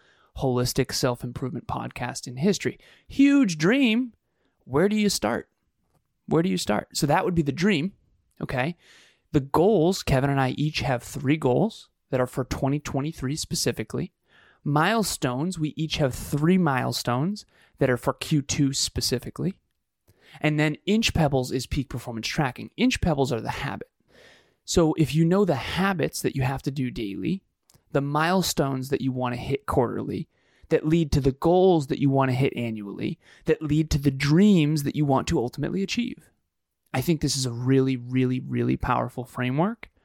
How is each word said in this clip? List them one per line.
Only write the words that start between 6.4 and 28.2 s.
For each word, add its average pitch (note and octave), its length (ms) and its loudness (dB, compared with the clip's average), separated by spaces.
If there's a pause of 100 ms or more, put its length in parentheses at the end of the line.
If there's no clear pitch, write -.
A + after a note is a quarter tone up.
do F#3+ 60 0
you F#3 80 0
start? - 400 -4
So D3+ 100 0
that D#3 160 2
would F3+ 120 -2
be E3 80 2
the C#3 100 -2
dream, F3 400 0 (480)
okay? C#3 340 -4 (560)
The D3+ 80 2
goals, E3+ 640 2
Kevin C#3 260 2
and C#3 120 2
I C3 80 2
each D3+ 320 -2
have B2 200 -2
three C3+ 360 -2
goals D3 500 0 (240)
that C3 80 2
are B2+ 60 2
for B2+ 180 -4
twenty C#3 360 -2
twenty-three C#3+ 560 -6
specifically. E3 760 -6 (520)
Milestones, D#3+ 960 0
we D3+ 180 -4
each D#3 200 -4
have C3+ 180 0
three D#3+ 420 2
milestones C3+ 880 0 (320)
that C#3 100 4
are B2 100 2
for C3+ 160 -2
Q - 280 0
two C#3 320 0
specifically. - 840 -4 (840)
And D3+ 180 2
then D3+ 180 0 (100)
inch A3 260 2
pebbles C#3 380 2
is B2+ 160 -4
peak - 200 -2
performance A#2 380 -10
tracking. B2 520 -4
Inch B3 220 0
pebbles C#3 320 2
are A2+ 100 -2
the A#2 80 -8
habit. A#2 420 -8 (720)
So D#3+ 320 2
if C3+ 160 0
you D#3+ 100 4
know F#3 220 4
the E3+ 80 2
habits D#3+ 680 -4
that - 120 -2
you C3+ 60 -2
have C3 220 -4
to C#3+ 80 -4
do C3+ 180 -4
daily, A2 540 -6 (480)
the C#3+ 100 0
milestones D3 880 0